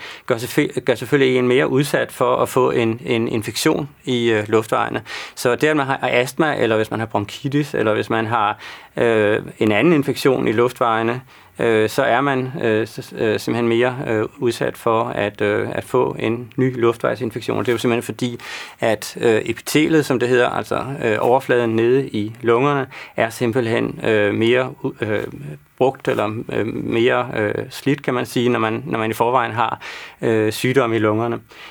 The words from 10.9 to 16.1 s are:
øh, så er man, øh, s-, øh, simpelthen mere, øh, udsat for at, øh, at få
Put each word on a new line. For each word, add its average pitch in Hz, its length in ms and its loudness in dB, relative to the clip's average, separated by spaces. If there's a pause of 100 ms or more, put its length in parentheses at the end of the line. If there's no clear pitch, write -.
øh, 113 300 2
så 135 140 0
er 120 180 2
man, 131 320 -2 (100)
øh, 110 240 0
s-, - 320 -14
øh, 107 220 0
simpelthen 117 280 -2
mere, 123 280 2 (120)
øh, 110 160 0 (140)
udsat - 380 -2
for 113 280 0
at, 104 360 -4
øh, 104 320 0
at 110 120 -4
få 131 340 0